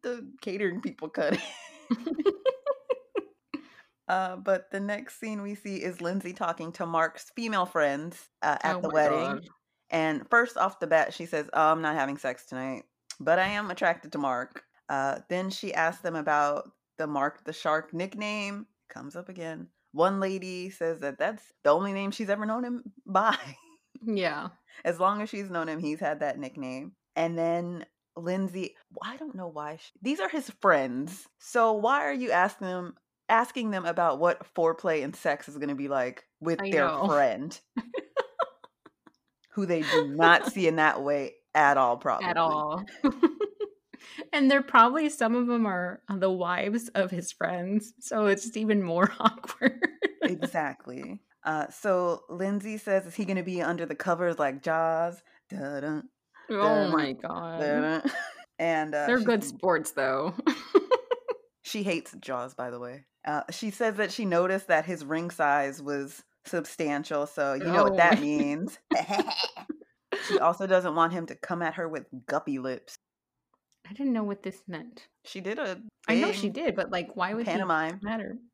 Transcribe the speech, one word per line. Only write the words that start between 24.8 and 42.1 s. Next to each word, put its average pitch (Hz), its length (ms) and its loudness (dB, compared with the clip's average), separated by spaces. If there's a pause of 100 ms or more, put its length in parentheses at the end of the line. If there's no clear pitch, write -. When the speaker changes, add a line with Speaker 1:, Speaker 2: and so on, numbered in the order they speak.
Speaker 1:
As 165 160 -2
long 196 220 2
as 214 80 -6
she's 202 220 -8
known 165 180 -2
him, 156 100 -6
he's 156 220 -4
had 151 200 -2
that 147 180 -2
nickname. 135 540 -10 (240)
And 165 200 0
then 170 480 -2 (320)
Lindsay, 180 580 -4 (280)
I 254 160 -10
don't 311 160 -12
know 185 140 -10
why 151 280 -10
she, - 140 -20 (100)
these 277 200 -2
are 381 80 -2
his 302 200 -6 (140)
friends. 147 680 2 (100)
So 226 360 2
why 254 320 2
are 285 80 -2
you 247 160 -2
asking 185 380 2
them, 180 260 -6 (340)
asking 226 440 2
them 185 120 -4
about 170 340 2
what 170 360 2
foreplay 165 500 2
and 143 100 -8
sex 147 360 -2
is 147 80 -12
gonna 143 160 -4
be 139 140 -6
like 127 360 -2 (160)
with 165 220 -2
Speaker 2:
I 196 80 -4
Speaker 1:
their 151 160 4
Speaker 2:
know. 151 220 0
Speaker 1:
friend? 139 520 2 (160)
Speaker 2:
<laughs> - 1700 -10
Speaker 1:
Who 196 160 -2
they 170 160 2
do 151 260 4
not 165 420 8
see 185 160 2
in 160 100 4
that 151 260 4
way 139 320 0 (200)
at 143 220 8
all, 123 220 4
probably. 135 300 0